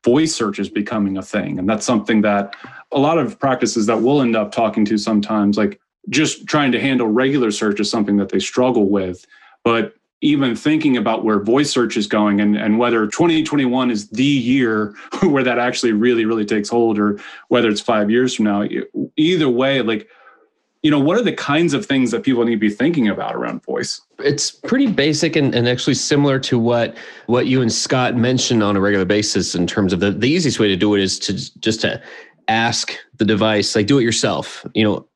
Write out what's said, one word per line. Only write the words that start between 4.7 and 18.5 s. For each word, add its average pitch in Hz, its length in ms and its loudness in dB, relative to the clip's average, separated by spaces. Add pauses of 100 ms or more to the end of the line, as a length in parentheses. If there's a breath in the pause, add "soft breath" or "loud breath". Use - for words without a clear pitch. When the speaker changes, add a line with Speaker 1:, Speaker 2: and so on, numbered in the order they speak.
Speaker 1:
to 107 120 0
sometimes, 104 600 0
like, 101 220 -2 (300)
just - 380 -2
trying 143 240 0
to 117 80 0
handle 123 280 0
regular 127 440 2
search 104 280 -2
is 104 120 -2
something 101 260 0
that 98 120 -2
they 98 100 -2
struggle 117 500 0
with. 92 380 -4 (360 soft breath)
But 113 300 0 (280)
even 139 340 2
thinking 151 420 0
about 110 260 -2
where 107 160 2
voice 127 300 2
search 117 280 0
is 104 100 -2
going, 104 320 2
and, 104 180 2
and 107 220 0
whether 117 280 2
twenty 160 360 2
twenty-one 127 480 0
is 104 180 -6
the 113 140 -2
year 120 720 0 (140 loud breath)
<laughs> - 140 -2
where 139 200 2
that 120 160 0
actually 123 320 0
really, 113 340 2
really 110 200 0
takes 104 240 -2
hold, 117 280 2
or 104 220 0 (300 loud breath)
whether 117 200 2
it's 104 120 -2
five 107 280 0
years 123 260 2
from 110 100 0
now, 104 180 0